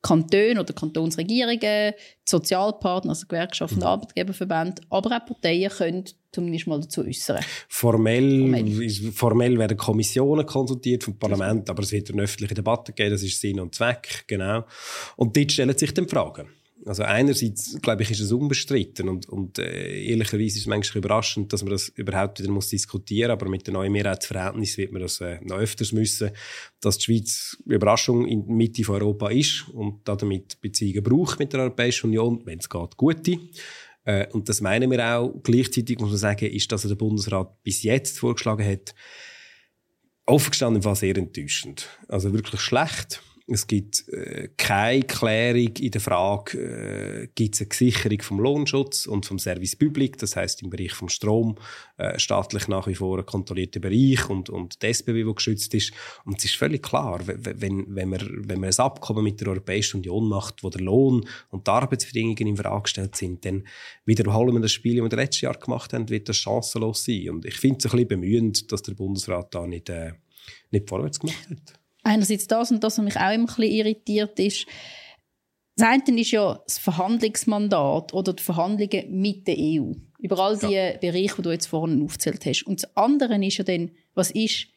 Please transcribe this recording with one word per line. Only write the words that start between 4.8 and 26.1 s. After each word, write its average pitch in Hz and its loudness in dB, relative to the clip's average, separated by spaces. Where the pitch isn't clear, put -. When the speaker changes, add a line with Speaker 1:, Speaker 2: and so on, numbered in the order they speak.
Speaker 1:
aber 226 0
auch 233 -6
Parteien 180 0
können 180 -2
zumindest 170 -2
mal 156 0
dazu 160 -4
äußern. - -2
Speaker 2:
Formell, 120 4
Speaker 1:
Formell. 117 2
Speaker 2:
ist, 104 -4
formell 120 6
werden 107 2
Kommissionen 131 2
konsultiert 127 0
vom 104 -6
Parlament, 101 0
Speaker 1:
Das 95 -6
Speaker 2:
aber 101 -2
es 92 -2
wird 104 -2
eine 101 0
öffentliche 101 -4
Debatte 107 0
geben, 104 0
das 98 0
ist 95 -4
Sinn 98 -2
und 87 -8
Zweck, - -2
genau. 104 -2
Und 117 0
dort 147 0
stellen 131 2
sich 147 0
dann 180 0
Fragen. 80 -2
Also 104 -4
einerseits, 113 0
glaube 110 0
ich, 104 -2
ist 104 -2
es 104 -2
unbestritten 131 0
und, 92 -4
und, 98 -6
äh, 95 -6
ehrlicherweise 107 0
ist - -
es 101 -4
manchmal 104 0
überraschend, 101 0
dass 101 -2
man 98 -2
das 95 -2
überhaupt 101 -2
wieder 98 -2
muss 98 0
diskutieren, 104 0
aber 98 -2
mit 95 -4
dem 98 -4
neuen 98 0
Mehrheitsverhältnis 98 -2
wird 98 -4
man 95 -6
das, - -4
äh, 87 -6
noch 92 -6
öfters 107 -2
müssen, 110 0